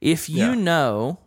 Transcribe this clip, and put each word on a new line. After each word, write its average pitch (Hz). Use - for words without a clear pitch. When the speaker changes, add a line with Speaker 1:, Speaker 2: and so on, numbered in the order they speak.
Speaker 1:
If 156
you 185
Speaker 2:
Yeah. 254
Speaker 1:
know 151